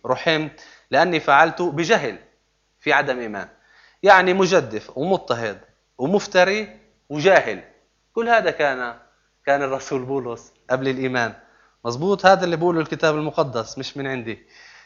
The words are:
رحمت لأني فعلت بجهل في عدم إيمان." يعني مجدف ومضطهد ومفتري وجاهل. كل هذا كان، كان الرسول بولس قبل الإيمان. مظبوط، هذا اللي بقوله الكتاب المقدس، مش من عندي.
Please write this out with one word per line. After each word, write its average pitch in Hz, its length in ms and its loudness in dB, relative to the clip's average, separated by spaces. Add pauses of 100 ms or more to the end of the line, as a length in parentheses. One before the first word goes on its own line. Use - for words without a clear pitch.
رحمت 151 600 -2 (260)
لأني 165 280 2
فعلت 151 420 4
بجهل 156 560 -2 (600)
في 147 140 -2
عدم 139 260 0
إيمان." 104 280 -10 (560)
يعني 185 300 6
مجدف 160 640 0
ومضطهد 123 640 -4 (360)
ومفتري 190 840 0 (300)
وجاهل. 147 520 2 (500)
كل 226 160 -2
هذا 214 220 2
كان، 127 440 -4 (500)
كان 139 180 0
الرسول 135 380 -4
بولس 123 520 -8 (160)
قبل 135 180 -2
الإيمان. 127 460 -2 (520)
مظبوط، 170 400 0
هذا 190 200 6
اللي 170 100 -2
بقوله 165 260 0
الكتاب 151 340 0
المقدس، 147 640 -4
مش 135 200 -10
من 139 100 -6
عندي. 117 400 -10 (380)